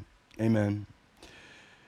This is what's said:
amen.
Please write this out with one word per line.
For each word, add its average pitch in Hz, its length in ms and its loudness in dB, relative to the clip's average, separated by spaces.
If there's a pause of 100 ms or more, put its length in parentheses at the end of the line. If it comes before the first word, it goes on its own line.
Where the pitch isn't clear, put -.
(400)
amen. 104 460 0 (1040)